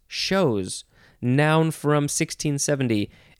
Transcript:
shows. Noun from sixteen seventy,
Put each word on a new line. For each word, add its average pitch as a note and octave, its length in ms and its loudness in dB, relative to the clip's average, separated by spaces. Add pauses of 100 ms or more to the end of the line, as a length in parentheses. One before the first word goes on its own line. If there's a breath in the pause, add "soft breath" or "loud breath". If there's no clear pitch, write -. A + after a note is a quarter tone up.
shows. A#2+ 800 -2 (360 soft breath)
Noun D3+ 520 2
from D3 340 0
sixteen D3+ 500 -4
seventy, B2 540 0 (300 soft breath)